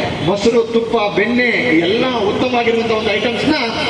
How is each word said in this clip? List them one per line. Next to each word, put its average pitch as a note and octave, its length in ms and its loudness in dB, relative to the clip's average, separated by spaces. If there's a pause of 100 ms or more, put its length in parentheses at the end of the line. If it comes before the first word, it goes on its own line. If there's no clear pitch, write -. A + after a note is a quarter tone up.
(260)
ಮೊಸರು, A3+ 360 2
ತುಪ್ಪ, A3+ 540 0
ಬೆಣ್ಣೆ G#3 600 2
ಎಲ್ಲ A#3 400 0
ಉತ್ತಮವಾಗಿರುವಂಥ A3+ 720 0
ಒಂದು G#3+ 200 0
ಐಟಮ್ಸ್ನ A3 440 0 (360)